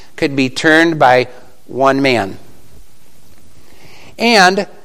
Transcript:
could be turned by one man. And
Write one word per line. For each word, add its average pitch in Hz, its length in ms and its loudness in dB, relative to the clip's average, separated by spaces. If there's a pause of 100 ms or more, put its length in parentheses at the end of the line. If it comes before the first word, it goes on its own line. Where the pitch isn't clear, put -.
(160)
could 143 220 -2
be 131 120 2
turned 160 480 4
by 127 300 6 (400)
one 135 340 2
man. 107 360 0 (1800)
And 196 480 4 (200)